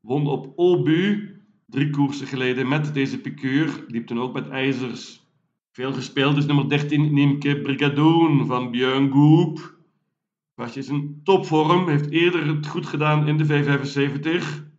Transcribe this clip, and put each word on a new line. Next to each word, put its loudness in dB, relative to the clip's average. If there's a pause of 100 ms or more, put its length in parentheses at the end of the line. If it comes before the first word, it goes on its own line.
Won -2
op -6
Obu 2 (320)
drie -2
koersen -2
geleden -2
met -2
deze -2
piqueur. -4
Liep -6
toen -6
ook -6
met -8
ijzers. -6 (500)
Veel -8
gespeeld 0
is 0
nummer 2
dertien, 0
Niemke 2
Brigadoon 2
van -4
Björn 0
Goop. 4 (760)
Paardje -10
is -10
in -6
topvorm, 2
heeft 0
eerder 2
het -2
goed -6
gedaan 0
in 2
de 2
V 2
vijfenzeventig. -2 (140)